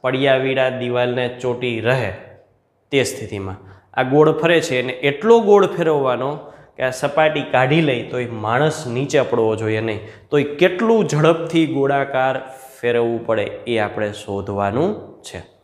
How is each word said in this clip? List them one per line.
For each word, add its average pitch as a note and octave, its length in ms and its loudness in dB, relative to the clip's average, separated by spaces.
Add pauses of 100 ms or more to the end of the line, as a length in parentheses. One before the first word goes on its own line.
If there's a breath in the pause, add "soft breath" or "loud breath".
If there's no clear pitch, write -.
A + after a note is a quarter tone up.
પડ્યા C3 360 0
વીડા C3 320 0
દિવાલને B2 560 -2 (160)
ચોંટી B2 380 -4
રહે A2+ 320 0 (800)
તે C3+ 120 4
સ્થિતિમાં. G2+ 560 -8 (340 loud breath)
આ B2 100 0
ગોળ D3 280 6
ફરે E3 300 2
છે, B2+ 180 -2
એને B2+ 140 -4 (160)
એટલો G#3+ 300 4
ગોળ G3+ 280 6
ફેરવવાનો C#3 640 0 (460 loud breath)
કે C3 80 -4
આ C3 60 0
સપાટી D3 640 0
કાઢી C3+ 300 4
લઈ B2+ 280 0
તો B2 100 -6
એ A#2+ 60 -4
માણસ A#2 600 -2
નીચે C3+ 340 0
પડવો A2+ 340 2
જોઈએ A2 260 -2
નહીં. G#2+ 200 -4 (280 loud breath)
તો D3 80 2
એ C#3+ 180 2
કેટલું G#3 500 2
ઝડપથી D#3+ 640 2
ગોળાકાર C#3 680 0 (440)
ફેરવવું A#2 460 0
પડે, A2 200 0 (220)
એ A#2 100 0
આપણે G#2 340 -2
શોધવાનું G2+ 800 -2 (320)
છે. - 180 -14 (240)